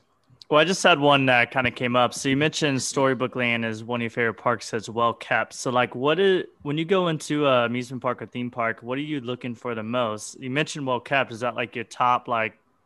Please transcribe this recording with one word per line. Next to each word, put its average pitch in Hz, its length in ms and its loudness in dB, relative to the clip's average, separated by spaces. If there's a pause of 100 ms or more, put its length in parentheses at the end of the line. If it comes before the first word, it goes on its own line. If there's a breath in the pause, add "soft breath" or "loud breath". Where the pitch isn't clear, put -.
(500)
Well, 151 100 6
I 160 40 8
just 185 180 -2
had 175 160 6
one 143 280 6
that 120 260 4
kinda 123 180 0
came 123 260 -2
up. 120 160 4
So - 160 -4
you 135 80 2
mentioned 147 460 0
Storybook 131 540 0
Land 117 280 0
is 110 200 -6
one 120 160 -4
of - 20 -2
your 113 80 -4
favorite 117 240 0
parks - 360 -2
that's 107 180 -6
well 117 260 0
kept. - 400 -2
So, - 160 -6
like, 123 240 0
what 143 240 0
is, 190 260 2 (180)
when 143 140 -4
you 160 80 -2
go 180 240 0
into 147 380 -2
a 123 200 4
amusement 123 360 -4
park 123 180 -2
or 113 60 -12
theme 123 240 -8
park, 113 320 -4
what 123 160 -6
are 143 40 -6
you 151 180 -6
looking 123 340 -8
for 120 220 -6
the 110 80 -6
most? 113 560 -4
You 131 100 -8
mentioned 147 360 -2
well 123 140 0
kept. 127 320 0
Is 110 80 -10
that, 120 140 -2
like, 117 220 -6
your 117 80 -6
top, 123 440 0
like, 110 300 -2 (280)